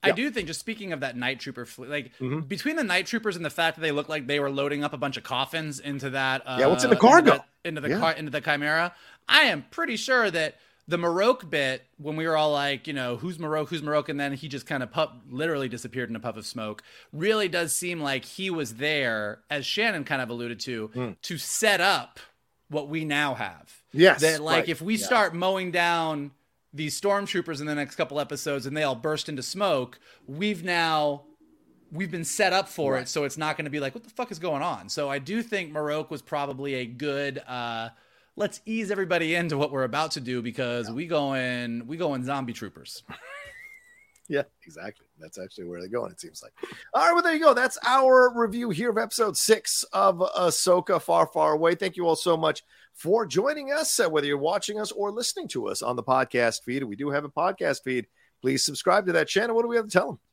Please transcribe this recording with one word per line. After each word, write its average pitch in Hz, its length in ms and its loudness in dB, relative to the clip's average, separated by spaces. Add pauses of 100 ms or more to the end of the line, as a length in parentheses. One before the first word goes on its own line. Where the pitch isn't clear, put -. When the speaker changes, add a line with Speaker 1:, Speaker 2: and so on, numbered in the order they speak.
Speaker 1:
I 196 60 4
Speaker 2:
Yeah. - 60 4
Speaker 1:
do 254 160 0
think, 220 160 -6
just 156 140 -8
speaking 214 340 -8
of 139 60 -6
that 127 160 -4
Night 123 240 -4
Trooper 123 260 -10
fleet, 123 240 -14
like, 143 280 -8
Speaker 2:
Mm-hmm. 135 280 -4
Speaker 1:
between 233 300 -4
the 302 80 0
Night 185 220 0
Troopers 214 300 -2
and 170 80 -8
the 147 60 -4
fact 165 260 0
that 160 60 -8
they 160 80 0
look 147 180 -2
like 151 200 -4
they 143 120 0
were 139 100 0
loading 143 340 -2
up 147 100 -2
a - 20 -8
bunch 135 220 -4
of 110 60 -14
coffins 139 560 -4
into 139 300 -6
that, 131 360 0
uh, 131 140 -6
Speaker 2:
Yeah, 131 80 6
what's 180 160 4
in 254 60 6
the 220 60 8
Speaker 1:
into 208 100 8
Speaker 2:
cargo? 302 260 12
Speaker 1:
that, - 160 0 (160)
into 156 180 -4
the 147 80 -2
Speaker 2:
Yeah. 170 100 2
Speaker 1:
chi-, 165 140 4
into 151 160 -6
the 147 100 -2
Chimera, 151 540 0 (340)
I 294 140 8
am 175 280 2
pretty 302 260 -4
sure 240 340 2
that 160 280 -2 (300)
the 160 80 -2
Maroke 180 540 2
bit, 135 320 -2 (160)
when 156 180 -6
we 160 100 -4
were 160 100 2
all 151 140 4
like, 143 380 -2
you 151 60 -6
know, 123 240 -2
"Who's 170 200 -8
Maroke? 156 300 -2
Who's 160 140 -6
Maroke?" 147 260 0
And 147 100 -4
then 143 140 -2
he 139 160 -10
just 127 180 -10
kind 135 160 -4
of 120 80 -8
puff-, 156 220 -2 (180)
literally 139 380 -2
disappeared 117 420 -8
in 113 60 -6
a 110 40 -8
puff 113 180 -6
of 107 80 -14
smoke, 107 360 -8 (300)
really 208 340 2
does 170 260 -2
seem 175 280 -4
like 139 240 -2
he 190 260 -6
was 143 260 -4
there, 120 760 -2
as 143 160 -4
Shannon 208 380 -2
kind 139 180 -2
of 120 80 -6
alluded 120 300 -8
to, 113 340 -6
Speaker 2:
Mm. 123 260 -6
Speaker 1:
to - 180 -10
set 202 440 2
up 170 360 0 (500)
what 143 200 -4
we 160 160 -4
now 147 300 0
have. 92 360 -10 (220)
Speaker 2:
Yes, 165 300 8
Speaker 1:
That, 156 180 4
like, 160 220 2
Speaker 2:
right. 165 60 -4
Speaker 1:
if 160 140 -2
we 214 140 0
Speaker 2:
Yeah. 202 100 -2
Speaker 1:
start 208 280 4
mowing 185 360 0
down 165 600 0 (420)
these 147 280 -6
stormtroopers 190 600 -2
in 151 60 -6
the 151 80 -4
next 147 220 -6
couple 151 220 -2
episodes 143 480 -4
and 139 100 -6
they 156 80 0
all 135 120 0
burst 151 320 -4
into 143 160 -8
smoke, 156 540 -2 (280)
we've 175 380 -4
now, 160 580 0 (680)
we've 170 200 -6
been 170 120 -6
set 190 280 2
up 190 160 2
for 139 260 0
Speaker 2:
Right. 127 80 0
Speaker 1:
it. 123 60 -10
So - 160 -2
it's 135 120 -4
not 156 200 -2
gonna 147 140 -6
be 147 100 -4
like, 135 140 -4
"What - 100 -12
the - 60 -20
fuck 240 220 -8
is 170 80 -12
going 156 220 -2
on?" 113 260 -6
So 143 200 -4
I 139 120 -2
do 180 220 -4
think 196 300 -4
Maroke 151 380 -2
was 143 120 -8
probably 143 520 -4
a 127 120 -4
good, 139 520 -4
uh, 120 520 -6 (460)
let's - 300 -4
ease 220 260 -2
everybody 170 420 0
into 170 240 0
what 143 140 0
we're 135 100 -2
about 147 300 -2
to 151 80 -6
do 123 220 -4
because 120 460 -4
Speaker 2:
Yeah. 113 60 -8
Speaker 1:
we 151 140 -6
going, 123 800 -2
we 156 80 -8
going 147 280 -2
zombie 131 280 -4
troopers. - 560 -12
<laughs> - 60 -14 (1120)
Speaker 2:
Yeah, 143 140 0 (220)
exactly. 90 420 -16 (120)
That's 78 220 -18
actually 95 240 -14
where 87 160 -10
they're 92 80 -12
going, 107 240 -4
it - 80 -20
seems - 200 -16
like. - 120 -20 (420)
All 285 100 4
right, 339 80 6
well, 339 100 4
there 349 120 2
you 302 60 0
go. 311 120 8
That's 247 320 2
our 254 480 8
review 233 380 0
here 202 200 0
of 202 60 2
episode 220 400 0
six - 460 2 (100)
of 190 260 4
Ahsoka 180 840 2
Far, 170 240 4
Far 156 280 2
Away. 165 200 4
Thank 180 220 -4
you 175 100 0
all 165 80 6
so 170 220 2
much 156 260 0 (320)
for 208 320 0
joining 269 460 0
us, 302 260 0
uh, 202 100 4
whether 151 200 2
you're 143 100 0
watching 190 420 -2
us 214 120 -6
or 202 180 -4
listening 233 380 -6
to 110 180 -4
us 98 160 -4
on 120 140 -2
the 113 80 -6
podcast 123 580 2
feed. 135 220 -4
We 104 100 -8
do 139 160 -4
have 143 140 -2
a 147 40 -10
podcast 165 540 -2
feed. 127 240 -4 (340)
Please 131 240 0
subscribe 185 420 2
to 180 80 0
that. 156 140 4
Shannon, 226 280 2
what 233 60 2
do 240 60 0
we 233 60 -2
have 220 120 2
to 214 40 -14
tell 185 200 4
'em? 165 100 -10 (120)